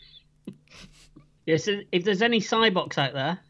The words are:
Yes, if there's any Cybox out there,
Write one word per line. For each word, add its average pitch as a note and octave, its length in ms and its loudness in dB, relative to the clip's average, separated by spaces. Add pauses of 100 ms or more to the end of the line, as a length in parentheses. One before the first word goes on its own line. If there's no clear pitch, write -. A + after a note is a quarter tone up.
(1500)
Yes, D#3+ 220 2 (240)
if F3 120 0
there's G3+ 180 0
any A#3 180 2
Cybox G3+ 560 0
out C#3 160 0
there, C#3+ 260 -4 (120)